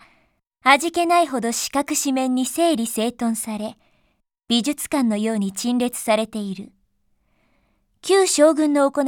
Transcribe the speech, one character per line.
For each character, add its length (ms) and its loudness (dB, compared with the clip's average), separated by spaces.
味 300 4
気 160 0
な 140 4
い 60 2
ほ 120 -4
ど 140 -2
四 180 -6
角 240 -2
四 160 -2
面 240 0
に 100 0
整 300 2
理 100 -2
整 280 -4
頓 240 -2
さ 200 -8
れ、 200 -10
美 120 2
術 280 -4
館 140 0
の 120 0
よ 200 -2
う 20 -2
に 160 -4
陳 240 -4
列 200 -2
さ 200 0
れ 100 -2
て 100 -10
い 160 -6
る。 200 -14
旧 260 2
将 260 6
軍 200 0
の 180 2
行 160 -2